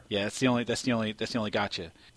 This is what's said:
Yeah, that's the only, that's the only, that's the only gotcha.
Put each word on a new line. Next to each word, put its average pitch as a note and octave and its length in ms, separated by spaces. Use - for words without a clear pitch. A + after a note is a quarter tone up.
Yeah, G2+ 160
that's G#2 160
the C3+ 80
only, A#2+ 160
that's A#2 180
the B2+ 120
only, A2 180
that's G#2+ 220
the B2+ 60
only G#2+ 120
gotcha. G2+ 400